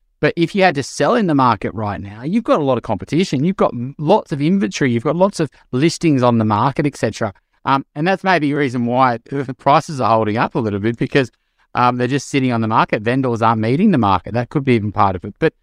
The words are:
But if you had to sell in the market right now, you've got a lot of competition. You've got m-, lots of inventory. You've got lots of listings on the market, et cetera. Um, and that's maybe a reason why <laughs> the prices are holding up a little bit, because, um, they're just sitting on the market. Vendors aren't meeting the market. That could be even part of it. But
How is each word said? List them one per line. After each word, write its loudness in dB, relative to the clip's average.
But 0
if 0
you 4
had 4
to -2
sell 0
in 0
the 2
market 2
right -6
now, -14
you've -2
got 2
a -2
lot 2
of -4
competition. -2
You've -2
got 0
m-, -10
lots 0
of -4
inventory. 0
You've 0
got 0
lots 0
of -2
listings 2
on 4
the 2
market, 0
et -4
cetera. -4
Um, 0
and -4
that's -2
maybe 0
a -2
reason -2
why 2
<laughs> -20
the -6
prices 0
are 0
holding 0
up -2
a -4
little -2
bit, -2
because, 0
um, 2
they're 0
just -2
sitting 0
on 0
the -2
market. 0
Vendors -2
aren't 2
meeting 2
the 4
market. 0
That -2
could -4
be 4
even 0
part 2
of -10
it. -12
But 0